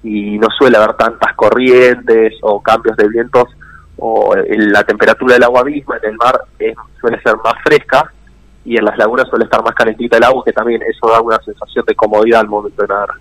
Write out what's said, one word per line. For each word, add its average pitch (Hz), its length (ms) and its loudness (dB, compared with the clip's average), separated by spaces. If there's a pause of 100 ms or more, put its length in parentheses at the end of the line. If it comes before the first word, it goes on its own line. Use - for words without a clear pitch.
y 104 380 -6
no 110 80 2 (100)
suele 123 200 4
haber 110 180 2
tantas 113 400 -2
corrientes 123 1040 2
o 104 200 -2
cambios 110 360 -2
de 107 100 2
vientos, 117 380 0 (520)
o, 104 380 -2
eh, - 220 -2
la 104 260 2
temperatura 110 520 2
del 123 80 4
agua 123 200 2
misma 139 380 -6
en 107 80 -4
el 110 80 -12
mar 123 240 0 (160)
es, 110 180 -6 (240)
suele 113 220 -4
ser 113 220 0
más 113 100 -2 (100)
fresca, 147 480 0 (540)
y 117 120 -2
en 107 80 0
las 107 120 -2
lagunas 120 320 0
suele 113 160 0
estar 110 180 -2
más 117 120 -2
calentita 117 420 0
el 117 60 4
agua, 127 200 2
que 117 80 -2
también 113 300 -4
eso 113 260 -4
da 113 140 4
una 113 160 0
sensación - 500 -8
de 107 80 0
comodidad 110 460 2
al 104 60 -2
momento 104 340 -6
de 101 60 -2
nadar. 101 220 -4 (120)